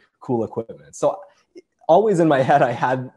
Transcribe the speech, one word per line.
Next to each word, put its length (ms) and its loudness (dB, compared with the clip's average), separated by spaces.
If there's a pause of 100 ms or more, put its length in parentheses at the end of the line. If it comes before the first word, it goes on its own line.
(220)
cool 220 -4
equipment." 520 -12
So 260 -4 (640)
always 320 2
in 80 2
my 140 2
head, 220 4
I 80 0
had, 460 -4